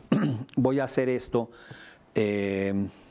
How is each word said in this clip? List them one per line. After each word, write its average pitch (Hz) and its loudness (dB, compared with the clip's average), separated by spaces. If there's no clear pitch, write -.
<clears throat> 139 0
voy 131 2
a 135 0
hacer 127 0
esto, 120 -2
eh, 98 0